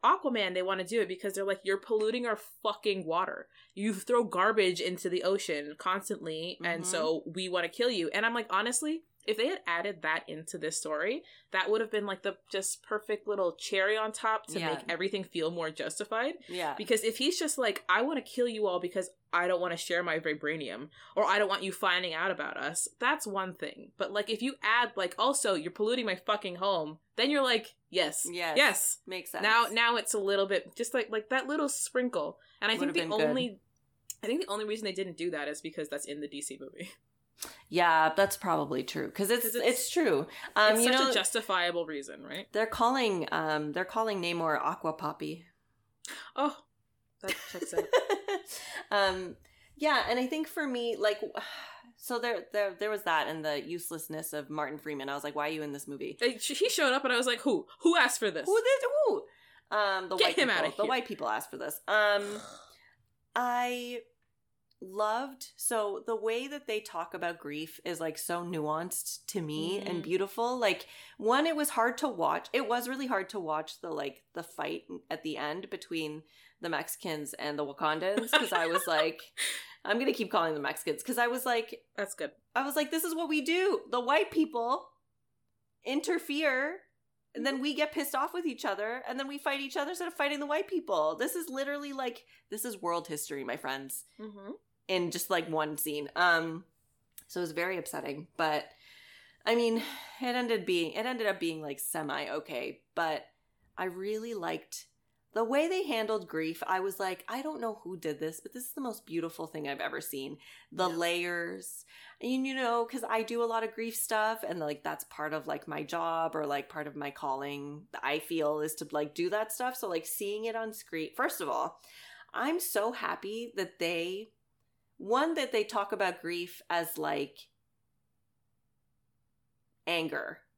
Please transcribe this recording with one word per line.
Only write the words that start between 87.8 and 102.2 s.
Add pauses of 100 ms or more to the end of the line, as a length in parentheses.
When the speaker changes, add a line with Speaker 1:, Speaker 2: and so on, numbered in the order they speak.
Speaker 2:
pissed
off
with
each
other,
and
then
we
fight
each
other
instead
of
fighting
the
white
people."
This
is
literally,
like, (260)
this
is
world
history,
my
friends, (140)
Speaker 1:
Mm-hmm. (360)
Speaker 2:
in
just,
like,
one
scene.
Um, (640)
so
it
was
very
upsetting,
but, (720)
I
mean, (420)
it
ended
being,
it
ended
up
being,
like,
semi-okay, (120)